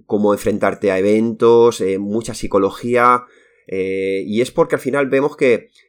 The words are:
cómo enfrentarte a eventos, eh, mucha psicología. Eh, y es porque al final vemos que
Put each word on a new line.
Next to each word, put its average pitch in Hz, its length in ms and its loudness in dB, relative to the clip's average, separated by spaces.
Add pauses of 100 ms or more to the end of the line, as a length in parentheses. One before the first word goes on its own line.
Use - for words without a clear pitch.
cómo 104 260 0
enfrentarte 101 580 -2
a 95 80 0
eventos, 113 840 2
eh, 95 160 -2
mucha 104 340 -6
psicología. 120 920 0 (420)
Eh, 95 600 -4
y 107 140 -2
es 127 100 -2
porque 160 260 -2
al 135 40 -4
final 135 300 -2
vemos 139 260 -2
que 120 320 0 (200)